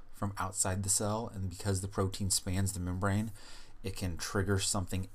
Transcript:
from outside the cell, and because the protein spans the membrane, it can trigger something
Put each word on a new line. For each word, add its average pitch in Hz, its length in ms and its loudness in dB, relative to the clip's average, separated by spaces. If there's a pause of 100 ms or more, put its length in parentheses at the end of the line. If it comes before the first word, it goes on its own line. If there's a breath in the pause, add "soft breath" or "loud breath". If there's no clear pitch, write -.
(140)
from 101 240 -2
outside 95 460 0
the 98 60 0
cell, 110 380 2
and 95 220 -4
because 92 320 0
the 98 80 -2
protein 98 420 0
spans 98 400 2
the - 80 -6
membrane, 98 520 2 (520 loud breath)
it 95 140 -4
can 87 180 -2
trigger 98 420 2
something 95 580 0